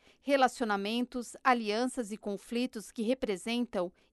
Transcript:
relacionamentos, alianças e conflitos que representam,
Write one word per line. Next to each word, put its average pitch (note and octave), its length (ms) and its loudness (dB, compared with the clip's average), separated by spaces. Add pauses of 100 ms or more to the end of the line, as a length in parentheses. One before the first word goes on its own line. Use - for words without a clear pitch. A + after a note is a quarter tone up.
(220)
relacionamentos, A#3+ 1200 0
alianças A#3 680 2
e G#3+ 60 -8
conflitos A#3 720 -4
que A#3 100 -6
representam, A3+ 880 -2 (220)